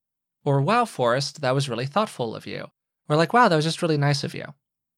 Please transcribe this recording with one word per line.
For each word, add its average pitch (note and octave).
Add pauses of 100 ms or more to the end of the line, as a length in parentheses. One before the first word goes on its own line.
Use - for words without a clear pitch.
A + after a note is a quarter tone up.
(460)
Or, C#3
"Wow, A3+
Forrest, C3
that C3
was C#3
really A#2+
thoughtful C3
of G#2+
you." G2 (480)
Or D3+
like, D#3+
"Wow, A#3+
that E3+
was D3+
just D#3+
really D#3+
nice C#3+
of -
you." - (520)